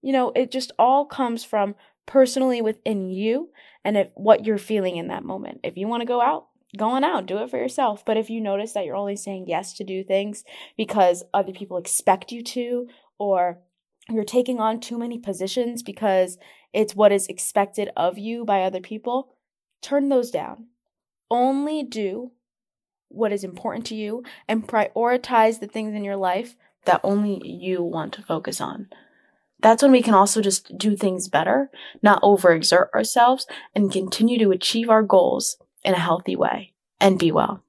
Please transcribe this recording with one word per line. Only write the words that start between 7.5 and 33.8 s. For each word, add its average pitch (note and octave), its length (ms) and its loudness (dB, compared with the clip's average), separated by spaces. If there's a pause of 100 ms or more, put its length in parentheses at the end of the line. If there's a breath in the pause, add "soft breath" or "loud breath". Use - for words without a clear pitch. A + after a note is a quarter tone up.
yourself. A#3+ 480 -2
But A3 100 0
if A3 140 -2
you A3+ 100 -6
notice G#3 320 -4
that G3+ 140 -4
you're D3 100 -8
only G3+ 220 -6
saying F#3+ 320 -12
yes F3 240 -6
to - 100 -12
do F#3+ 180 -8
things G3 440 -2 (320 loud breath)
because F#3 560 2
other F#3+ 180 0
people F#3 240 -12
expect F#3 560 0
you A#3 100 -10
to, A#3+ 460 -6 (300 soft breath)
or F3+ 420 0 (500)
you're A3 140 -2
taking B3 380 -2
on A3 180 -2
too A#3 180 -12
many A#3 200 -8
positions A#3 680 -6
because F#3+ 540 0 (340 soft breath)
it's G#3+ 240 -2
what G3+ 160 6
is G3+ 160 0
expected G3+ 680 -4
of F3+ 200 -2
you A3+ 280 -8
by G3+ 160 2
other F#3 180 -2
people, A#3+ 560 -8 (460)
turn C#4 260 -2
those B3 240 0
down. - 360 -8 (640)
Only C#4 540 0
do A3 480 -6 (760)
what G#3 240 -2
is G3 140 -6
important G#3 400 -8
to A3 100 -10
you G#3+ 280 -8 (260 loud breath)
and A3 180 -2
prioritize A3+ 960 0
the G3+ 60 -12
things G#3+ 280 -8
in G#3 80 -6
your G3+ 140 -6
life F#3+ 380 -4 (280)
that - 200 4
only G3+ 440 0
you F3+ 340 -6
want E3 320 -6
to - 80 -16
focus - 380 -6
on. - 300 -10 (720 soft breath)
That's A3+ 200 6
when C#4 120 8
we B3 80 8
can A3+ 120 2
also G#3 280 6
just G3 360 -2
do G3+ 200 0
things F#3 320 -2
better, G#3+ 420 0 (300 loud breath)
not G#3 200 6
overexert F3+ 720 4
ourselves, A#3+ 540 2 (260 loud breath)
and G3+ 180 2